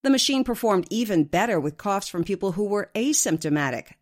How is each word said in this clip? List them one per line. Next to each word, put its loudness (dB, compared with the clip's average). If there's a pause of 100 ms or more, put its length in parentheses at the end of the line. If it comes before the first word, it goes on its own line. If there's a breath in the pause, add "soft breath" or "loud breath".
The 4
machine 2
performed 0
even 2
better 0
with -4
coughs -4
from -4
people -2
who -2
were -2
asymptomatic, 0